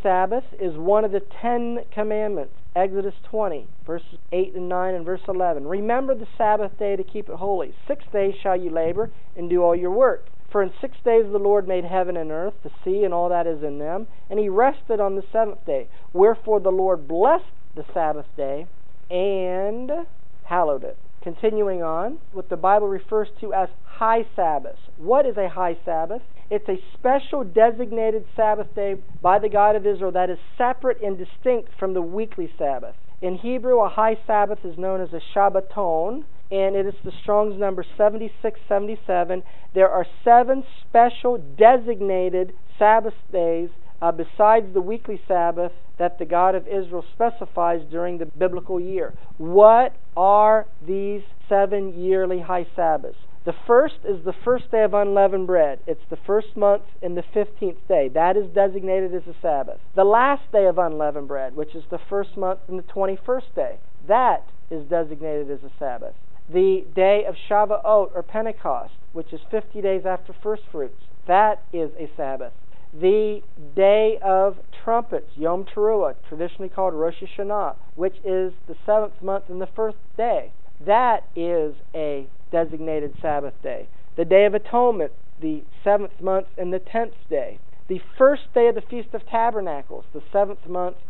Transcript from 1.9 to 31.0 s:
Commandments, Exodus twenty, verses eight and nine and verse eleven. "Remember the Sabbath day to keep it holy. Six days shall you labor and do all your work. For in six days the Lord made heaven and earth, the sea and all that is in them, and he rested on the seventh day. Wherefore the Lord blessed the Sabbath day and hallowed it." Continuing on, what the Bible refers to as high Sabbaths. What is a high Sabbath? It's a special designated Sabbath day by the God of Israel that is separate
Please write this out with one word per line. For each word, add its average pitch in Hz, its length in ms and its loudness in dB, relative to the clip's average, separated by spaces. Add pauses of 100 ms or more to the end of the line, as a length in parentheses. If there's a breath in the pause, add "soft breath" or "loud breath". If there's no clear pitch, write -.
Commandments, 214 600 -2 (200)
Exodus 190 480 0
twenty, 175 460 -2 (180)
verses 165 320 -4 (140)
eight 185 240 0
and 180 120 -4
nine 180 280 -2
and 165 100 -4
verse 180 220 -4
eleven. 175 360 0
"Remember 226 480 0
the 220 140 -2 (100)
Sabbath 214 400 2
day 202 200 -2
to 185 80 -2
keep 202 240 -4
it - 80 -6
holy. 185 360 -2 (140)
Six 277 220 -2
days 196 260 0
shall 196 220 0
you 180 120 -2
labor 170 420 0 (260 soft breath)
and 175 120 -4
do 180 140 4
all 170 140 6
your 180 160 0
work. 226 340 2 (240)
For 208 100 2
in 185 200 2
six 262 240 -4
days 226 260 4
the 208 80 0
Lord 202 300 4
made 180 160 0
heaven 180 320 0
and 156 160 -2
earth, 180 220 -2 (100)
the 151 80 -6 (120)
sea 202 200 0
and 180 100 0
all 175 140 0
that 175 180 0
is 156 160 -2
in 143 160 -4
them, 170 300 -2 (200 soft breath)
and 202 120 0
he 208 80 0
rested 226 520 2
on 196 140 0
the 196 160 -2
seventh 214 340 0
day. 135 220 -2 (260 soft breath)
Wherefore 214 460 4
the 190 140 2
Lord 185 340 0
blessed 220 380 2 (320)
the 151 80 -4 (100)
Sabbath 151 320 -2 (100)
day 143 300 -4 (420)
and 196 960 -2 (380)
hallowed 156 400 2
it." - 140 -4 (300)
Continuing 196 560 0
on, 175 360 -2 (120)
what 185 200 -4
the 175 60 -2
Bible 196 300 4
refers 196 400 0 (140)
to 208 120 -4
as 190 160 0 (140)
high 226 420 0 (120)
Sabbaths. 151 420 0 (180)
What 254 300 2
is 220 100 0
a 190 120 0
high 175 360 -2
Sabbath? 170 380 -2 (300 soft breath)
It's 208 160 0
a 190 100 -2 (180)
special 269 460 0
designated 220 800 2 (120)
Sabbath 214 400 0
day 202 180 -2 (260)
by 190 200 4
the 214 80 0
God 208 260 4
of 202 100 0
Israel 190 280 0
that 180 180 0
is 170 80 -2 (180)
separate 254 460 0